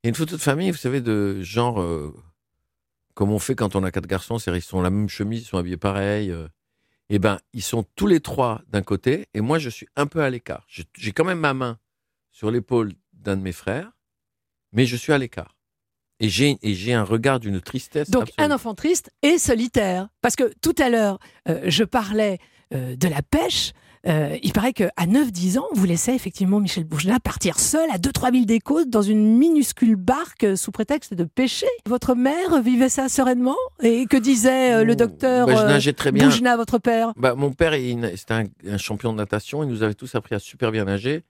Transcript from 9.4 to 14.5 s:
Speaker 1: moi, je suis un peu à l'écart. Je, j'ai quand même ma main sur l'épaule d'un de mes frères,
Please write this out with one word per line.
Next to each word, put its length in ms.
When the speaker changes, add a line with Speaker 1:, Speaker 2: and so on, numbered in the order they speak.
Speaker 1:
moi, 180
je 100
suis 260
un 120
peu 160
à 80
l'écart. 360
Je, 140
j'ai 140
quand 120
même 160
ma 140
main 240
sur 180
l'épaule 440
d'un 240
de 60
mes 80
frères, 400